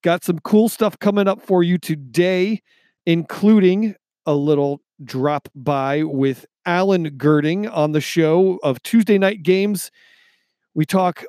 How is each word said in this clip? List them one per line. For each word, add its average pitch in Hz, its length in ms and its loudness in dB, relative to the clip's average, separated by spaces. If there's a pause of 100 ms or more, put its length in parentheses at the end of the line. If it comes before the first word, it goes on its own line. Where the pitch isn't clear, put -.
Got 175 220 -2
some 170 160 -2
cool 214 280 2
stuff - 300 -2
coming 202 280 0
up 196 140 -2
for 180 220 0
you 175 160 0
today, 175 800 -2 (460)
including 196 880 2 (320)
a 151 80 0
little 143 480 0 (200)
drop 139 520 -4
by 139 480 -2
with 135 420 -4 (220)
Alan 180 380 0 (120)
Girding 151 500 2
on 156 260 -2
the 151 100 0
show 175 600 0
of 139 200 -2
Tuesday 214 340 2
Night 190 260 0
Games. 190 480 0 (840)
We 156 100 0
talk 180 440 -2